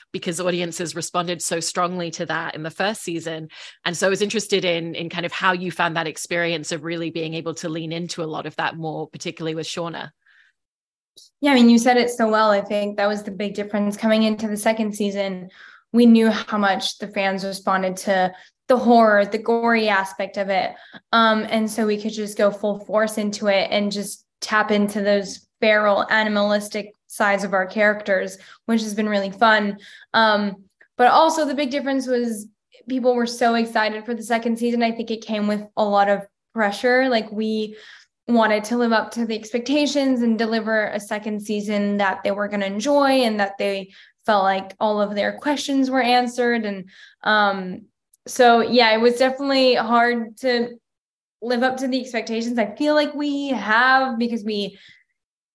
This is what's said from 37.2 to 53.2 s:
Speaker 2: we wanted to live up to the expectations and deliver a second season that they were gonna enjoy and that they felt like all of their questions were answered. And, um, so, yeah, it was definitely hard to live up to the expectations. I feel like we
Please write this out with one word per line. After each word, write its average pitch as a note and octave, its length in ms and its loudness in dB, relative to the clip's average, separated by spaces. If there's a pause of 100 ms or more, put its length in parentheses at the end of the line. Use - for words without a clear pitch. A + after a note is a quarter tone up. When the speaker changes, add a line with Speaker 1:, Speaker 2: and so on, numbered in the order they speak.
Speaker 2:
we G#3+ 440 -4 (520)
wanted G#3+ 380 4
to A#3+ 120 -2
live A#3 160 2
up G#3+ 160 0
to A#3 160 -4
the A3 100 -4
expectations C4+ 840 0
and A3+ 160 2
deliver A3 520 0
a - 100 -6
second G#3 400 -6
season G#3 580 -2
that G3 260 0
they G3+ 60 0
were G3+ 180 -2
gonna G3+ 200 -2
enjoy C4+ 560 2
and A3 160 0
that G3+ 180 -2
they G3 340 -4 (360)
felt G#3 160 4
like F#3+ 360 0
all G#3 220 0
of G3+ 140 -2
their G#3 240 -2
questions C4+ 500 0
were C4 140 2
answered. A#3+ 640 2
And, F#3+ 240 -8 (340)
um, G3+ 640 0 (420)
so, A#3 340 6
yeah, A3+ 320 4
it A3 80 2
was A#3+ 160 4
definitely C4 560 2
hard A#3 640 0
to A#3+ 380 -2 (640)
live A#3+ 220 0
up C4 140 0
to C4 100 -4
the B3+ 120 -2
expectations. A#3 600 -4
I G#3 160 -2
feel D4 180 0
like D4 220 2
we C#4+ 320 -4